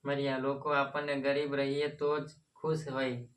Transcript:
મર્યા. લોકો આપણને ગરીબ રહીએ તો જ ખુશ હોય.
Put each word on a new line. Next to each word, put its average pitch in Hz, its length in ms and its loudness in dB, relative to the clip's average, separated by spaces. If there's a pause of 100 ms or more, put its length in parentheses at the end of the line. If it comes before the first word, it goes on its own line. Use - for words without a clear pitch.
મર્યા. 139 340 0
લોકો 139 320 -2
આપણને 143 500 0
ગરીબ 139 340 0
રહીએ 139 340 0
તો 147 300 0
જ 156 120 -6 (240)
ખુશ 156 340 -2
હોય. 127 480 -2